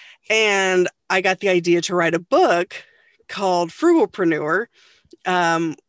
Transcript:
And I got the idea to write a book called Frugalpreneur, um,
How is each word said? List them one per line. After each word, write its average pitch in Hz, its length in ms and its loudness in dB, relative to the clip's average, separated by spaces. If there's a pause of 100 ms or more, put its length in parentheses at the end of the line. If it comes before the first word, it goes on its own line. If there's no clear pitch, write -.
(300)
And 196 580 2 (220)
I 190 120 0
got 185 180 -2
the 202 80 -2
idea 175 340 2
to 190 120 -6
write 170 200 0
a 175 60 -2
book 196 640 0 (440)
called 180 420 -2
Frugalpreneur, 185 960 0 (580)
um, 165 500 0 (140)